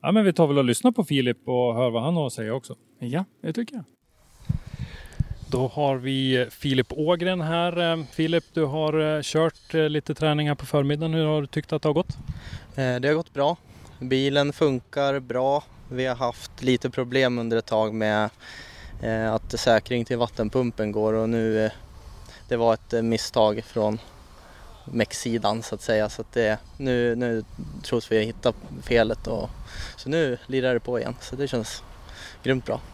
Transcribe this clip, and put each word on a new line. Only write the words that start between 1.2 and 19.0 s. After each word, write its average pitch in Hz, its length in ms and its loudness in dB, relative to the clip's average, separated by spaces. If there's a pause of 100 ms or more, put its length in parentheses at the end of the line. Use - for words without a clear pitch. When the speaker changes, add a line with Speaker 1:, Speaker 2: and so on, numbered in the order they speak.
Speaker 1:
och 123 280 2
hör 123 140 4
vad 113 140 0
han 165 120 0
har 151 120 0
att 117 60 -6
säga 110 200 -4
också. 131 220 -8 (240)
Speaker 2:
Ja, 139 260 -4 (160)
det 160 120 -4
tycker 233 220 -6
jag. 190 80 -8 (1700)
Speaker 1:
Då 131 160 0
har 139 280 0
vi 131 540 0
Filip 131 440 0
Ågren 175 480 0
här. 170 560 0
Eh, 160 80 -6
Filip, 160 380 0 (100)
du 160 100 2
har, 156 520 0
eh, 151 80 -2
kört, - 500 0
eh, 156 160 4
lite 151 260 -2
träning 151 320 2
här 147 80 2
på 139 100 -14
förmiddagen. 147 480 0
Hur 160 120 2
har 151 160 2
du 139 60 -4
tyckt - 260 -4
att 147 80 -2
det 156 80 2
har 147 40 2
gått? 165 240 0 (580)
Speaker 3:
Eh, 127 240 0
det 135 80 0
har 151 80 4
gått - 180 -4
bra. 143 240 2 (420)
Bilen 139 540 2
funkar 139 680 0
bra. 131 440 0 (280)
Vi 127 140 -2
har 127 100 0
haft - 480 -6
lite 127 260 2
problem 123 500 2
under 113 180 0
ett 113 80 -2
tag 110 280 2
med, 107 360 2 (720)